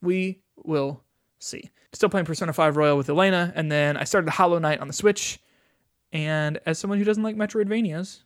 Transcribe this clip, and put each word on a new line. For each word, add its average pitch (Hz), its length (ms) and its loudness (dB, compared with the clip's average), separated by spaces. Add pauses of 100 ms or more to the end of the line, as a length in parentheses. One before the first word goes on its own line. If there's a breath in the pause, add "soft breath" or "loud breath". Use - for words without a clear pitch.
We 185 380 -2 (240)
will 143 380 -4 (380)
see. - 300 -14 (240)
Still 208 160 2
playing 185 160 0
Persona 160 280 -4
five 151 240 4
Royal 147 200 4
with 139 120 -2
Elena, 180 460 2
and 160 160 -2
then 147 260 2
I - 60 -2
started 175 260 0
Hollow 175 300 4
Knight 151 200 0
on 143 80 -8
the 131 60 -12
Switch, - 460 0 (720)
and 156 540 -2
as 160 140 -2
someone 202 200 -4
who 208 40 2
doesn't 214 200 0
like 220 120 -4
Metroidvanias, 208 920 -2